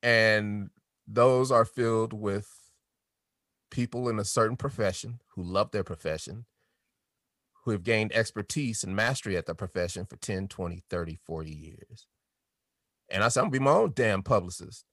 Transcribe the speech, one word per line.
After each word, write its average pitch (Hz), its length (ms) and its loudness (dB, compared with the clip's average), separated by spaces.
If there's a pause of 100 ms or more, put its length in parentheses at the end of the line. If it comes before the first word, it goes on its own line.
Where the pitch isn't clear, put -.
And 107 680 4 (360)
those 127 440 4
are 117 140 6
filled 113 480 0
with 104 360 -4 (1200)
people 123 380 -4
in 110 100 -2
a 104 60 -2
certain 117 320 2
profession 117 640 -4 (140)
who 92 80 -8
love 92 280 0
their 101 140 -2
profession, 82 600 -8 (1200)
who 120 60 -2
have 101 120 -2
gained 110 300 0
expertise 113 720 -2
and 92 100 -6
mastery 110 420 -2
at 82 100 -4
the 85 80 -6
profession 87 520 -6
for - 100 -16
ten, 95 320 -6
twenty, 87 420 -8
thirty, 82 340 -6
forty 80 280 -8
years. 80 540 -18 (1040)
And 95 140 2
I 117 40 6
said, 123 120 2
"I'm - 60 4
gonna 131 140 0
be 135 40 0
my 139 80 6
own 190 220 4
damn 107 280 2
publicist." 90 720 -2